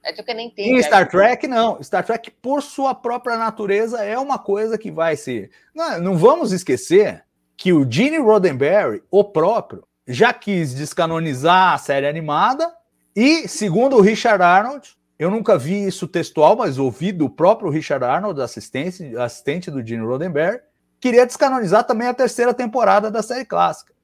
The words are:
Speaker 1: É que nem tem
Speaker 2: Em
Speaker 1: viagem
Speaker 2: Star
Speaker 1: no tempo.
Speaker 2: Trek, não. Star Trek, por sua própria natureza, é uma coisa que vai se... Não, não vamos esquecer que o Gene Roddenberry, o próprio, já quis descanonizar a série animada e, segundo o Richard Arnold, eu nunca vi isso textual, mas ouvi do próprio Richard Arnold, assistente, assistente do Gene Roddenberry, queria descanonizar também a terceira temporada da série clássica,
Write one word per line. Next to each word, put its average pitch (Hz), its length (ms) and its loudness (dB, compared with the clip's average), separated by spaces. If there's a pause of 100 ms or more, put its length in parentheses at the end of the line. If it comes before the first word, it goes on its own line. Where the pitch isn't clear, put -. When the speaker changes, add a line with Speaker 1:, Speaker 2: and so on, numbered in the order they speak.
Speaker 1:
É 247 120 -8
que 214 180 -10
nem 233 160 -10
tem 208 160 -10
Speaker 2:
Em 214 40 0
Speaker 1:
viagem 247 200 4
Speaker 2:
Star 196 160 6
Speaker 1:
no - 60 -4
tempo. 185 120 4
Speaker 2:
Trek, 240 240 2
não. 226 360 -2
Star 180 220 -4
Trek, 226 260 -6
por 269 320 -4
sua 269 320 -4
própria 240 420 -6
natureza, 220 640 -2
é 214 160 -4
uma 269 200 -4
coisa 220 400 -4
que 220 120 -10
vai 160 240 0
se... 117 360 -8 (240)
Não, 302 260 -4
não 180 160 0
vamos 240 360 4
esquecer 175 720 0 (320)
que - 160 -2
o 143 200 2
Gene 247 260 0
Roddenberry, 180 920 2
o 202 120 4
próprio, 202 640 -2 (220)
já 175 240 2
quis 175 420 -4
descanonizar 165 1000 0
a 139 40 -4
série 139 280 -2
animada 170 680 -2 (400)
e, 277 320 2
segundo 214 500 0
o 226 40 8
Richard 214 420 4
Arnold, 208 540 2 (220)
eu 165 120 -2
nunca 208 280 2
vi 190 280 -4
isso 180 220 -6
textual, 151 480 2
mas 175 220 -4
ouvi 139 340 -4
do 151 160 -2
próprio 196 400 2
Richard 147 340 -4
Arnold, 151 380 -4
assistente, 135 800 -10
assistente 139 520 -6
do 131 160 -8
Gene 113 200 -6
Roddenberry, 160 540 -2 (380)
queria 247 280 4
descanonizar 247 580 0
também 240 240 -2
a 247 60 -4
terceira 240 400 0
temporada 220 560 0
da 220 120 -4
série 247 220 -8
clássica, 170 480 -2 (120)